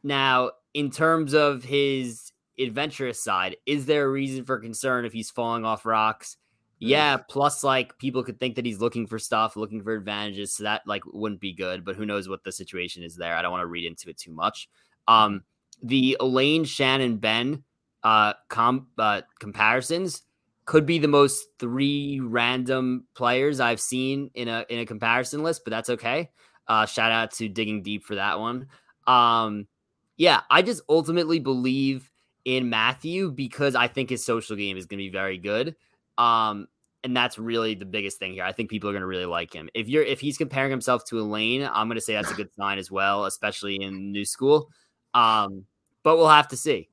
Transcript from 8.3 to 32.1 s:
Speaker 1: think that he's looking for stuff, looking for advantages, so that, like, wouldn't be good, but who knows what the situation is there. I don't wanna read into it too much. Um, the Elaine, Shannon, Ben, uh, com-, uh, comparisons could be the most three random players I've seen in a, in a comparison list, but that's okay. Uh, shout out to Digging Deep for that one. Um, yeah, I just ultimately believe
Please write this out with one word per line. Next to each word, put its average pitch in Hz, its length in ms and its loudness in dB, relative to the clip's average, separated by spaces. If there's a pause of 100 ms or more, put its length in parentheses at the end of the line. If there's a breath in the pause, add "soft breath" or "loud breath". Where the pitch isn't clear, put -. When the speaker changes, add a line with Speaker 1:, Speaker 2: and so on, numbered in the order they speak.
Speaker 1:
think 123 160 -4
that 123 100 -4
he's 104 140 -4
looking 117 280 -2
for 110 100 -8
stuff, 110 380 -2
looking 107 280 -8
for 110 100 -4
advantages, 104 600 -6
so 107 100 -6
that, 107 220 -2
like, 104 220 -6
wouldn't 104 340 -8
be 95 120 -8
good, 92 300 -6
but 92 120 -8
who 110 100 -6
knows 101 240 -4
what 95 140 -8
the 92 80 -10
situation 90 520 -10
is 82 120 -14
there. 85 200 -4
I 85 60 0
don't 90 100 -2
wanna 90 140 -4
read 85 200 -8
into 85 240 -12
it 78 80 -16
too 87 140 -16
much. 82 380 -4 (380)
Um, 107 360 6 (380)
the 131 380 2
Elaine, 135 460 2
Shannon, 131 520 2
Ben, 117 460 -2 (400)
uh, 107 300 6 (140)
com-, 127 400 0 (100)
uh, 104 260 0 (160)
comparisons 127 840 0 (440)
could 156 200 4
be 165 140 2
the 147 80 2
most 143 400 6 (100)
three 139 600 -2
random 127 960 0
players 131 440 0
I've 117 220 0
seen 131 540 -2
in 120 120 -6
a, 113 220 -6
in 117 100 -4
a 113 60 -6
comparison 120 560 0
list, 160 240 -2
but 110 60 -6
that's 113 180 -4
okay. 123 400 -2 (380 soft breath)
Uh, 110 180 4
shout 113 260 0
out 113 200 0
to 110 180 -6
Digging 107 320 -4
Deep 101 240 -8
for 104 100 -8
that 98 240 -2
one. 123 280 -8 (400 soft breath)
Um, 113 600 4 (520)
yeah, 156 300 6
I 170 140 8
just 202 260 -2
ultimately 165 500 2
believe 131 720 0 (320)